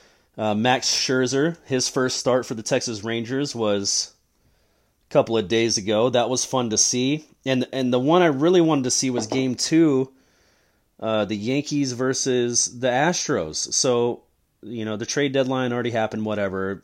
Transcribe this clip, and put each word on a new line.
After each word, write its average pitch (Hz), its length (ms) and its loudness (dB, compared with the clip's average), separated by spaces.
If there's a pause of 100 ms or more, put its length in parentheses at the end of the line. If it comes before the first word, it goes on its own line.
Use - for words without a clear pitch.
(380)
uh, 107 160 -2
Max 123 360 0
Scherzer, 135 760 0
his 127 220 -2
first 127 300 -2
start 123 280 0
for 127 100 -8
the 110 80 -8
Texas 120 400 -4
Rangers 117 520 -4
was 101 560 -2 (1000)
a - 40 -6
couple 113 240 4
of 101 100 0
days 113 300 2
ago. 107 320 2
That 120 200 2
was 127 140 -2
fun 123 280 -2
to 107 60 0
see. 135 480 0 (200)
And, 131 260 0
and 127 220 -2
the 127 60 2
one 156 220 4
I 175 60 6
really 160 340 4
wanted 151 240 2
to 123 60 -2
see 131 180 0
was 117 180 -2
game 131 280 -2
two, 147 560 2 (880)
uh, 107 260 0
the 104 120 -4
Yankees 135 560 -2
versus 123 880 0
the 127 80 0
Astros. 127 840 0
So, 120 500 0 (380)
you 110 240 -8
know, 107 120 -4
the 110 80 -8
trade 143 280 0
deadline 127 380 0
already 120 200 -2
happened, 110 340 -2
whatever. 98 580 -2